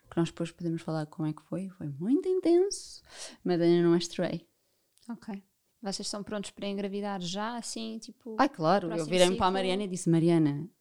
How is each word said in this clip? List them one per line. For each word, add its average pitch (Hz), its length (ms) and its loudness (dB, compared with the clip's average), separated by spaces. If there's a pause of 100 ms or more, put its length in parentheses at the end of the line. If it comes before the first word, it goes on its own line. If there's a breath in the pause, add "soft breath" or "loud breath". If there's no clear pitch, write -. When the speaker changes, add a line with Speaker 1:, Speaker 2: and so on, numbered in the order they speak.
(100)
Speaker 1:
que - 60 -18
nós 170 120 2
depois 165 220 -6
podemos 165 320 -4
falar 156 240 -4
como 156 220 -4
é 151 40 -2
que 151 100 -18
foi. 190 280 -8
Foi 165 180 -10
muito 226 400 0
intenso, 370 760 0 (400 loud breath)
mas 180 180 2
ainda 170 220 6
não 170 100 6
menstruei. 170 540 -2 (640)
Speaker 2:
Ok. 202 320 -12 (400)
Vocês 196 240 -8
estão 208 160 -8
prontos 202 280 -8
para - 160 -10
engravidar 202 540 -4
já, 208 380 -6
assim, 226 400 -8
tipo, 220 400 -14
Speaker 1:
Ai, 277 100 4
claro! 175 380 2
Eu 165 60 -4
Speaker 2:
próximo 160 180 -2
Speaker 1:
virei-me 180 260 6
para 196 100 2
a - 20 4
Speaker 2:
ciclo? 185 40 2
Speaker 1:
Mariana 190 300 0
e 202 60 -6
disse: 180 200 -4
Mariana, 160 640 4 (100)